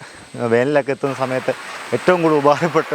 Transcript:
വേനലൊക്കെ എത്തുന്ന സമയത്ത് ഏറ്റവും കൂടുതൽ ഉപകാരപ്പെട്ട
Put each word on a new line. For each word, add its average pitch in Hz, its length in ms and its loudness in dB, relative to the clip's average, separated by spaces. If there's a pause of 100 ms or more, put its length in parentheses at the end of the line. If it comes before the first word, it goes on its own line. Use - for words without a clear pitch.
(540)
വേനലൊക്കെ 135 420 2
എത്തുന്ന 135 260 -4
സമയത്ത് 131 320 -2 (420)
ഏറ്റവും 180 280 2
കൂടുതൽ 156 180 4
ഉപകാരപ്പെട്ട 147 540 2